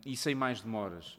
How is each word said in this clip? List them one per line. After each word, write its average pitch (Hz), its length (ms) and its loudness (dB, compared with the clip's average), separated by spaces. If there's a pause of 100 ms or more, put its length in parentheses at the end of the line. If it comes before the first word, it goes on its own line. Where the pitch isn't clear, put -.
e 131 120 -2
sem 143 180 4
mais 127 240 2
demoras, 98 600 -2